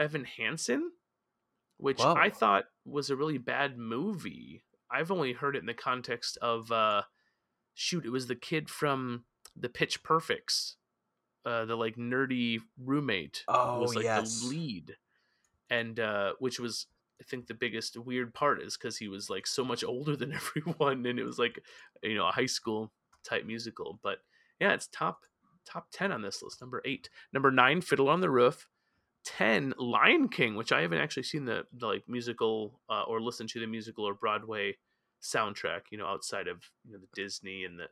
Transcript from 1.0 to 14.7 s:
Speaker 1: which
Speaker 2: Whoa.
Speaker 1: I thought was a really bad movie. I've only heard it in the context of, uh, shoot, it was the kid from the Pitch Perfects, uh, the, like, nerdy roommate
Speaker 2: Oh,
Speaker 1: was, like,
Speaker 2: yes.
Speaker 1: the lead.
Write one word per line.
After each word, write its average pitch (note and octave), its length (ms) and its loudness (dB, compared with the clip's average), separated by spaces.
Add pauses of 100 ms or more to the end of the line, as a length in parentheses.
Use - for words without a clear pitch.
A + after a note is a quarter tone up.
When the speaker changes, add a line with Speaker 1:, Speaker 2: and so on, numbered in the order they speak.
Speaker 1:
which C3+ 240 0
Speaker 2:
Whoa. D3 160 6
Speaker 1:
I E3+ 140 6
thought G2+ 340 4 (200)
was C3+ 240 -4
a C#3 80 0
really D3 220 -2
bad B2+ 400 -2
movie. A#2 840 -6 (260)
I've D#3+ 220 -2
only D3 200 0
heard C#3 220 -2
it C3 60 -4
in - 60 -10
the A#2 80 -4
context B2 680 -4
of, A#2 300 0
uh, G#2+ 300 4 (720)
shoot, - 300 -2
it A2+ 60 -6
was B2+ 160 -2
the B2 80 -4
kid - 340 -4
from C3 580 -2 (280)
the B2+ 140 -8
Pitch - 340 -2
Perfects, - 760 0 (680)
uh, A#2 220 -2
the, A2+ 100 -2
like, A2+ 180 -2
nerdy A#2+ 640 0 (180)
roommate B2+ 720 -2
Speaker 2:
Oh, A#2+ 340 2
Speaker 1:
was, - 140 2
like, A2 100 2
Speaker 2:
yes. A2+ 360 0
Speaker 1:
the A#2+ 60 -4
lead. B2+ 500 -6 (720)